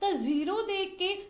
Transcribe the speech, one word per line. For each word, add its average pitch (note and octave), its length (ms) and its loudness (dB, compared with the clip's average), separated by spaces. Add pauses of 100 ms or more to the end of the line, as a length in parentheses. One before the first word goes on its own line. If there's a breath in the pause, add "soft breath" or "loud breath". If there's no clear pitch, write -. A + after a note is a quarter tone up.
ਤਾਂ G4+ 100 2
ਜ਼ੀਰੋ D4 500 2
ਦੇਖ G4 340 -2
ਕੇ G4 340 -2